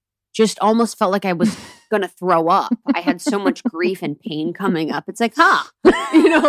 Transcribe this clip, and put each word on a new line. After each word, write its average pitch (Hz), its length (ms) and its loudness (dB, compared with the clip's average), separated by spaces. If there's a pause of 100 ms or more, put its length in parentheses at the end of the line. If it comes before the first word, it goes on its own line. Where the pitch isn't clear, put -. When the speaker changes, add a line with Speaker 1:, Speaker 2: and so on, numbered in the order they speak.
(320)
Speaker 1:
just - 280 0
almost 220 360 2
felt 202 140 2
like 190 140 0
I 190 80 0
was 127 240 0 (180)
Speaker 2:
<laughs> - 160 -20
Speaker 1:
gonna 202 160 0
throw 175 420 0
up. 180 240 2 (220)
I 175 60 -2
had 175 200 -2
so 202 180 -4
much 196 260 -2
grief 180 380 -4
and 147 180 -6
pain 160 320 -6
coming 165 400 -2
up." 147 160 -8
It's - 120 -14
like, 233 160 -2
"Huh." 330 280 0 (200)
<laughs> 359 100 6 (180)
You 320 180 6
know, 320 80 4 (100)